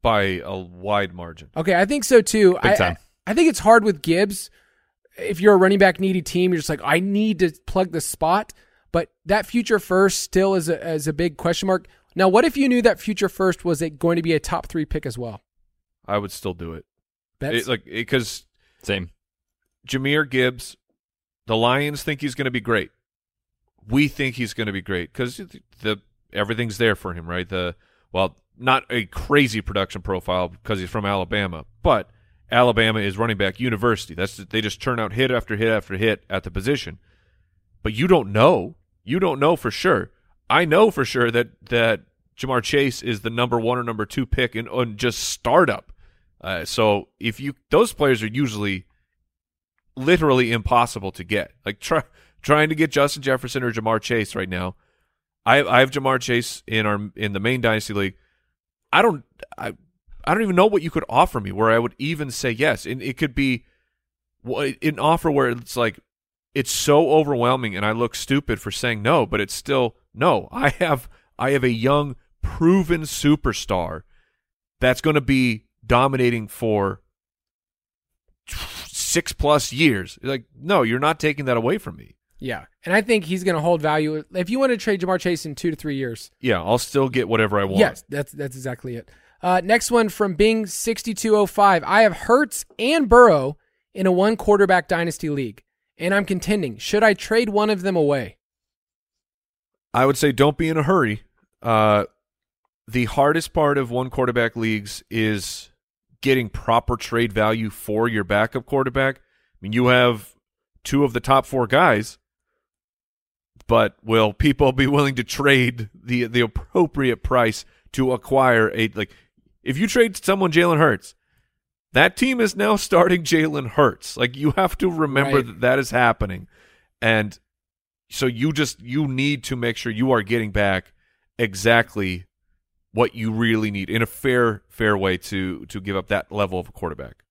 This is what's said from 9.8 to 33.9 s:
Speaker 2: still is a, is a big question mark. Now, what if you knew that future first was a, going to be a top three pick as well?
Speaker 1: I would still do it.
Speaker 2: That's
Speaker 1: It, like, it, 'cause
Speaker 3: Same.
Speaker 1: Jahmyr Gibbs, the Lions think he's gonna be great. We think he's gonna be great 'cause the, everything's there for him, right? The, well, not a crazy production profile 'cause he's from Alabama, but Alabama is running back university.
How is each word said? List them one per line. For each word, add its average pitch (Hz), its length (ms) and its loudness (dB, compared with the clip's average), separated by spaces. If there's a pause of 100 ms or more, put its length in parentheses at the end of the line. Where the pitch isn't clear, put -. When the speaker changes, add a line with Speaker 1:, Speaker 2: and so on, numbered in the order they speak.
Speaker 2:
still 196 360 2
is 160 140 -2
a, 165 240 -4
is 147 140 -4
a 151 60 -4
big 160 240 -2
question 175 300 -2
mark. 185 200 0 (280)
Now, 190 120 4
what 220 180 4
if 269 120 -2
you 269 120 2
knew 247 120 2
that 214 180 4
future 196 300 -2
first 185 360 -2
was 160 160 -2
a, 165 80 -4
going 170 280 0
to 165 40 -2
be 165 120 0
a 151 60 2
top - 280 -6
three 156 180 -4
pick - 200 -6
as 120 120 -8
well? 117 240 -12 (640)
Speaker 1:
I 104 120 -2
would 101 140 -6
still 95 220 -8
do 85 200 -10
it. 80 120 -16 (540)
Speaker 2:
That's 120 260 -4
Speaker 1:
It, - 20 -10
like, 120 200 -4
it, 107 180 -8
'cause - 400 -4 (380)
Speaker 3:
Same. 95 260 -6 (760)
Speaker 1:
Jahmyr 139 420 -2
Gibbs, 127 480 -2 (680)
the 113 100 0
Lions 143 460 0
think 143 180 -6
he's 135 140 -6
gonna 131 160 -4
be 123 100 -4
great. 107 300 -2 (960)
We 139 220 2
think 131 260 -6
he's 120 180 -8
gonna 107 200 -6
be 95 80 -6
great 87 320 -6
'cause 123 280 -8 (400)
the, 107 200 -4 (320)
everything's 107 440 -4
there 110 180 2
for 92 180 -12
him, 85 140 -12
right? 87 220 -6
The, 90 260 -4 (360)
well, 92 260 -2 (220)
not 127 320 0
a 117 160 -2
crazy 135 540 0
production 98 420 -4
profile 90 500 -4 (100)
'cause 104 160 -4
he's 90 120 -8
from 107 140 -6
Alabama, 92 600 -4 (160)
but 120 300 0 (400)
Alabama 113 480 4
is 101 180 -4
running 113 200 -2
back 95 220 -2
university. 113 540 -2